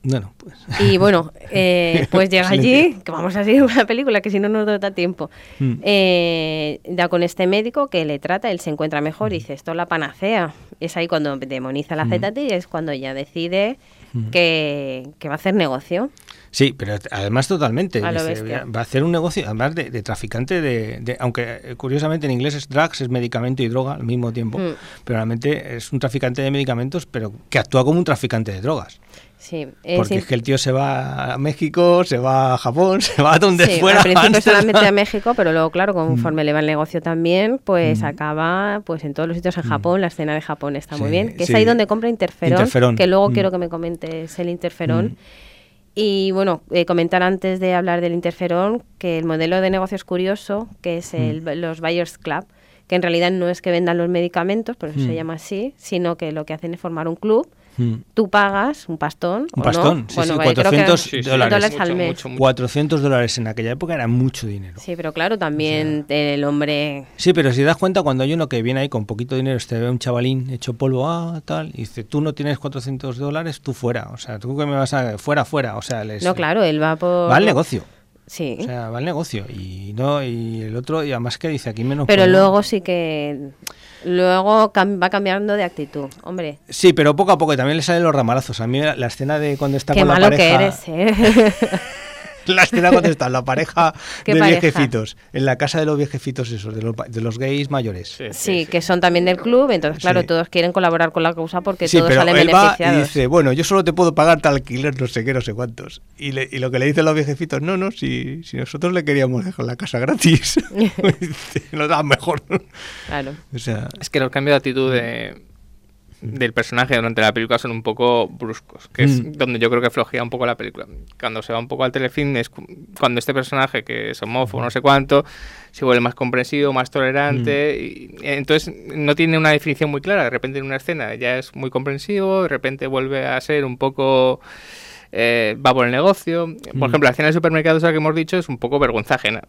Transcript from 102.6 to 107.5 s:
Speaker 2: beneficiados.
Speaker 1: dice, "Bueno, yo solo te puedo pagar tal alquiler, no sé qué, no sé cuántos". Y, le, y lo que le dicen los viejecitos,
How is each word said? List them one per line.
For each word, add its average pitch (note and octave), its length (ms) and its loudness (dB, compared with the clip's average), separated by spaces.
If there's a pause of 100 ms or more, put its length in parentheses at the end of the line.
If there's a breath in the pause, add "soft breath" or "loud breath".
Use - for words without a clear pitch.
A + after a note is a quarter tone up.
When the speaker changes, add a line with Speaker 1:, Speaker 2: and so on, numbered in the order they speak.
Speaker 2:
beneficiados. F3 400 4
Speaker 1:
dice, C#3 240 0
"Bueno, C#3+ 260 4
yo D3+ 100 0
solo G3 200 2
te D#3+ 100 0
puedo E3+ 220 4
pagar D#3+ 260 6
tal D3 140 4
alquiler, C3 440 -4
no C3 60 0
sé A#2 180 -4
qué, C3 120 -2
no B2+ 60 0
sé A2+ 120 -6
cuántos". A#2 480 -10 (160)
Y, C#3+ 140 -8
le, C3 200 -4
y C3+ 60 -8
lo B2+ 140 -2
que C3 80 -2
le C3 80 2
dicen D3+ 180 2
los D#3 80 4
viejecitos, D3 480 -2